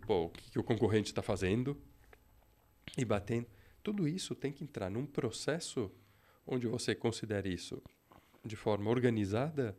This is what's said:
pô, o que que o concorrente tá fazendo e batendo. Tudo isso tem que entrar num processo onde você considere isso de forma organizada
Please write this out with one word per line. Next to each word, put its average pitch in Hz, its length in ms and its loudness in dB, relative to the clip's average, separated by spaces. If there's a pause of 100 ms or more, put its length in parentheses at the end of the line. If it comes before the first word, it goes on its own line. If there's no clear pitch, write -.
pô, 90 200 4
o 82 40 -4
que - 220 -16
que - 80 0
o 101 40 0
concorrente 107 500 4
tá - 80 -2
fazendo 110 560 2 (1200)
e 131 80 0
batendo. 110 420 0 (360)
Tudo 208 240 0
isso 165 280 -4
tem 135 160 -4
que 151 120 -12
entrar 104 260 -6
num 117 160 -2
processo 139 840 -2 (540)
onde 127 220 -2
você 113 280 0
considere 104 580 0
isso - 280 -6 (600)
de 110 120 -8
forma 104 340 2
organizada 120 880 2